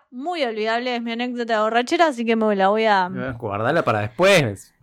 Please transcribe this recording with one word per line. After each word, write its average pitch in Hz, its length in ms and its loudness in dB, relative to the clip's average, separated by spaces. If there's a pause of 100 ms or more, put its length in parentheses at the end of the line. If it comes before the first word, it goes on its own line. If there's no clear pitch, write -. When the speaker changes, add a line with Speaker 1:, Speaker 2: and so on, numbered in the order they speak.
(120)
Speaker 1:
muy 302 320 -4
olvidable, 226 540 -2
es 240 40 -6
mi 233 120 -6
anécdota 240 420 -4
de 214 60 0
borrachera, 247 460 2
así 240 180 -4
que 226 100 2
me 220 220 2
la 190 100 4
voy 220 160 2
a 196 320 2
Speaker 2:
Eh, 127 240 -6
guardala 117 440 0
para 110 180 0
después, 147 800 2